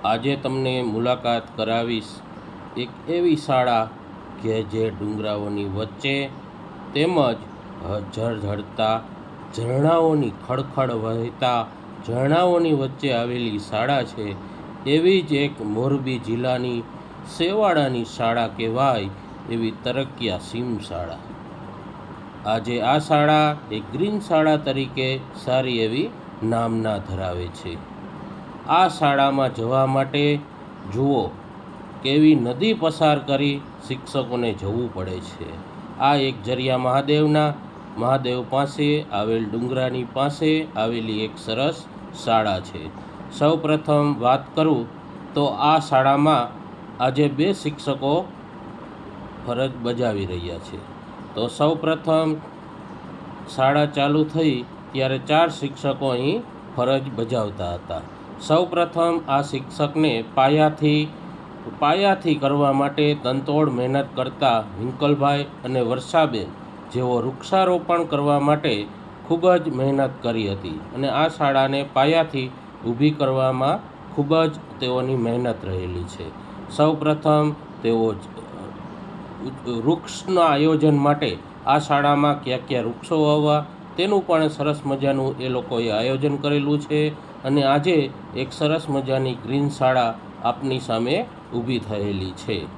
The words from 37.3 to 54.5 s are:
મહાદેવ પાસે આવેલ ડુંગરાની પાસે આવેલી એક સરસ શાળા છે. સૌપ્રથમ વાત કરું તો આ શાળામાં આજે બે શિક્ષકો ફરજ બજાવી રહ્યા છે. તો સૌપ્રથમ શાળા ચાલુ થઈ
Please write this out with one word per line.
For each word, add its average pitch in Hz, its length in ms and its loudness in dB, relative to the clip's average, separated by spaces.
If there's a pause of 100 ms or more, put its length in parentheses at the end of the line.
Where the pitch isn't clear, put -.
મહાદેવ 123 520 0
પાસે 147 640 2
આવેલ 107 380 0
ડુંગરાની 127 520 -2
પાસે 151 720 0
આવેલી 110 480 -2
એક 107 140 -4
સરસ 131 480 -2 (400)
શાળા 107 340 2
છે. 80 280 -10 (500)
સૌપ્રથમ 151 840 2
વાત 131 360 2
કરું 151 320 2 (460)
તો 147 120 2
આ 143 340 4
શાળામાં 139 680 4 (560)
આજે 135 240 4
બે 151 260 2
શિક્ષકો 147 760 -2 (1160)
ફરજ 127 260 0 (100)
બજાવી 117 440 0
રહ્યા 87 320 -6
છે. - 420 -14 (360)
તો 113 120 -2
સૌપ્રથમ 156 880 2 (1200)
શાળા 139 300 4
ચાલુ 147 380 2
થઈ 151 400 2 (280)